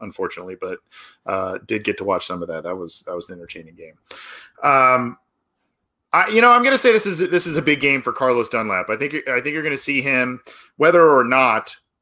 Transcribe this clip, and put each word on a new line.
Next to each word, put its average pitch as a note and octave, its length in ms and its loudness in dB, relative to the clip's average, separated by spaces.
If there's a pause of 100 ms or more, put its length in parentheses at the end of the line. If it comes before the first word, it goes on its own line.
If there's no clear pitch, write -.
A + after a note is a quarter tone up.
unfortunately, F#2 580 -10
but, F#2 200 -10 (460)
uh, F#2+ 420 -6
did G#2+ 180 -6
get - 140 -4
to F#2+ 40 -10
watch F#2+ 240 -2
some F2+ 140 -8
of E2+ 80 -8
that. D#2+ 140 -10
That F2 120 -8
was, F2 320 -12
that F#2 80 -10
was F2 140 -12
an F#2 60 -18
entertaining E2+ 400 -20
game. E2 180 -20 (680)
Um, B2+ 560 2 (920)
I, F3+ 160 2
you G#3+ 140 2
know, A#3+ 100 8
I'm A#3+ 120 6
gonna C4+ 140 2
say B3 140 4
this G#3+ 140 2
is, F#3 140 -6
this F3 280 0
is D#3+ 80 -6
a D#3+ 60 0
big D3 180 0
game C#3 220 0
for A#2+ 100 -4
Carlos B2 380 0
Dunlap. G#2 400 -4
I A2 80 -2
think, D3 280 -8
I B2+ 140 -2
think C#3+ 140 -6
you're D#3 100 -6
gonna D3 140 -4
see C3+ 240 -4
him, B2+ 400 -2 (340)
whether E3 340 6
or C3+ 140 6
not A#2+ 500 0 (280)